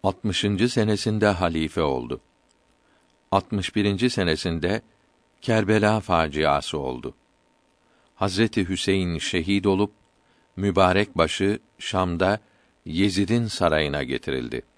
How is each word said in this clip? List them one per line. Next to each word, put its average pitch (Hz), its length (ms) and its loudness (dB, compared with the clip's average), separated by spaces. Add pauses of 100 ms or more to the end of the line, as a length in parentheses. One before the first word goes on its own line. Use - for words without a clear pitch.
Altmışıncı 101 640 0
senesinde 107 600 0
halife 85 540 0
oldu. 62 380 -2 (1080)
Altmış 98 460 -2
birinci 104 340 2
senesinde 85 720 -2 (600)
Kerbela 107 580 2
faciası 76 800 0
oldu. 64 360 -8 (1000)
Hazreti 98 540 0
Hüseyin 92 500 0
şehit 95 480 -2
olup 98 260 2 (640)
mübarek 95 640 2
başı 98 400 0 (200)
Şam'da 92 600 -2 (440)
Yezid'in 98 600 0
sarayına 78 560 0
getirildi. 62 600 -6 (160)